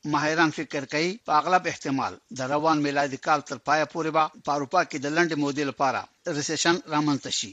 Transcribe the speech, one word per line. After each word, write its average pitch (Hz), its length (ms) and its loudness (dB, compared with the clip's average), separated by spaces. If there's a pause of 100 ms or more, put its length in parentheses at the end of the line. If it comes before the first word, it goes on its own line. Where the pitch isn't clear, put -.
(140)
ماهران 156 460 2
فکر 147 240 -6 (100)
کوي، 165 180 0 (160)
په - 140 0
اغلب 175 320 2
احتمال 127 440 -4 (220)
د - 20 -2 (120)
روان 151 240 2 (100)
میلادي 139 400 0
کال 151 240 2
تر 127 160 -8
پایه 147 260 2
پورې 160 240 -2
به 156 60 4 (220)
په - 100 -2
اروپا 147 340 2
کې 160 140 -8
د 143 120 -2
لنډې 165 280 2
مودې 143 280 0
لپاره 127 300 0 (360)
ریسیشن 156 440 0 (140)
رامنځته 147 440 0
شي. 101 140 -8